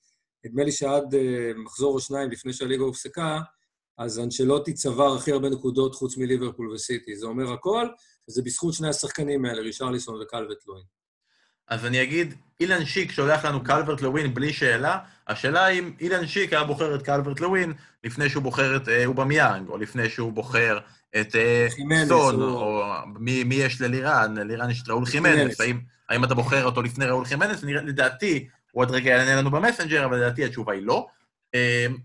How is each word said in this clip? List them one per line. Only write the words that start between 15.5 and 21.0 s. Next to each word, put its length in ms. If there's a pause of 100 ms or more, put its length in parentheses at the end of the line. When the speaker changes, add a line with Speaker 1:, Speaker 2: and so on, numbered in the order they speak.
Speaker 2:
אם 320
אילן 280
שיק 260
היה 100
בוחר 320
את 60
קלוורט 380
לווין 340 (300)
לפני 260
שהוא 140
בוחר 320
את, 140
אה, 160
אובמיאנג, 640
או 80
לפני 320
שהוא 240
בוחר 460 (400)